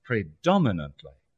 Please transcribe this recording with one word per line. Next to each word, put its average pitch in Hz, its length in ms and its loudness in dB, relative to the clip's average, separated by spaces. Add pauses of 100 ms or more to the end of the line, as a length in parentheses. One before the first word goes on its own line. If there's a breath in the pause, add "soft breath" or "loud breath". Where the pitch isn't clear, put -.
predominantly 92 1120 -2 (240)